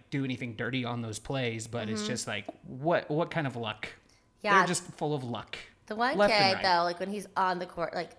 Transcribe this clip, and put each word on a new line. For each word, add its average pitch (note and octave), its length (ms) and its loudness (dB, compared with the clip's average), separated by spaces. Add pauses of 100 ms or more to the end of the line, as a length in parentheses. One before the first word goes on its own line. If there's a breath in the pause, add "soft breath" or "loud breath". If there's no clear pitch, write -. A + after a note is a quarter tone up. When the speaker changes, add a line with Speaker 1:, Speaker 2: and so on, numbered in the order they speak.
Speaker 1:
do C#3 140 -2
anything B2+ 320 -4
dirty B2 300 -2
on A#2+ 160 -2
those A2 180 -6
plays, A#2 480 -2
but A2+ 220 -4
it's A2 120 -2
Speaker 2:
Mm-hmm. - 100 -4
Speaker 1:
just A2 160 -4
like, G#2+ 180 -6 (200)
what, C#3+ 440 0
what D#3 220 0
kind D#3+ 160 0
of B2 80 -4
luck? A2+ 320 -6 (540 soft breath)
Speaker 2:
Yeah. G3+ 180 6
Speaker 1:
They're F3+ 80 6
just F3 160 0
full D3+ 300 -2
of C3+ 100 -2
luck. A#2 340 -6 (300)
Speaker 2:
The G#3+ 80 -6
one A#3+ 220 2
Speaker 1:
Left G#3 160 6
and G#3 100 6
Speaker 2:
kid, F#3+ 120 6
Speaker 1:
right. F#3+ 80 -2 (140)
Speaker 2:
though, E3+ 60 4
like, F3 160 -2
when F#3+ 100 -4
he's G3 260 -6
on F#3 240 2
the F#3 60 -6
court, E3+ 280 -6
like, E3+ 260 -4